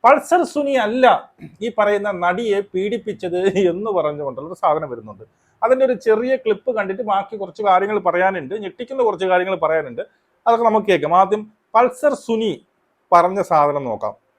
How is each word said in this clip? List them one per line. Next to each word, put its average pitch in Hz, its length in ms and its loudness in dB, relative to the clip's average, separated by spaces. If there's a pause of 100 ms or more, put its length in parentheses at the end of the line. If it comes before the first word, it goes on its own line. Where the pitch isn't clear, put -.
പൾസർ 302 400 4
സുനി 277 280 -4
അല്ല 233 600 2 (300)
ഈ 226 160 -6
പറയുന്ന 208 320 0
നടിയെ 196 500 -2
പീഡിപ്പിച്ചത് 190 760 -6 (200)
എന്ന് 190 320 0
പറഞ്ഞുകൊണ്ടുള്ള 147 580 -4
ഒരു 175 140 -12
സാധനം 156 280 0
വരുന്നുണ്ട്. 107 340 -14 (380)
അതിൻ്റെ 254 240 2
ഒരു 247 60 0
ചെറിയ 233 440 0
ക്ലിപ്പ് 220 340 -4
കണ്ടിട്ട് 202 320 -4
ബാക്കി 202 340 -2
കുറച്ച് 196 260 -10
കാര്യങ്ങൾ 202 360 2
പറയാനുണ്ട്, 180 640 0
ഞെട്ടിക്കുന്ന 247 400 -8
കുറച്ച് 190 240 0
കാര്യങ്ങൾ 185 280 2
പറയാനുണ്ട്, 156 480 -2 (440)
അതൊക്കെ 233 180 2
നമുക്ക് 214 220 2
കേൾക്കാം. 170 300 2
ആദ്യം 208 360 2 (220)
പൾസർ 247 400 2
സുനി 220 500 -4 (480)
പറഞ്ഞ 180 300 4
സാധനം 147 420 2
നോക്കാം. 107 540 -8